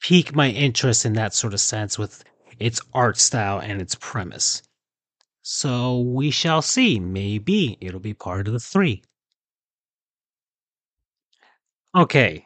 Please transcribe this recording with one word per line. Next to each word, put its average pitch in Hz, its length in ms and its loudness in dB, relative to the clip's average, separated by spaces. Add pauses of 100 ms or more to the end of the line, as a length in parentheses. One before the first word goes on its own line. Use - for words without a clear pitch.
pique 170 320 4
my 139 160 4
interest 123 560 2
in 110 80 2
that 110 200 -2
sort 104 200 -4
of 98 60 -2
sense 107 400 -4
with - 240 -8 (360)
its 117 220 -2 (120)
art 123 240 2
style 101 420 0
and 101 220 -6
its - 140 -8
premise. - 680 -6 (840)
So 123 520 -2
we 127 320 0
shall 165 320 0
see. 214 360 2
Maybe 104 800 -2
it'll 92 200 -10
be 101 160 -8
part 95 320 -6
of 107 60 -2
the 123 60 -2
three. 170 440 0 (3000)
Okay, 120 500 4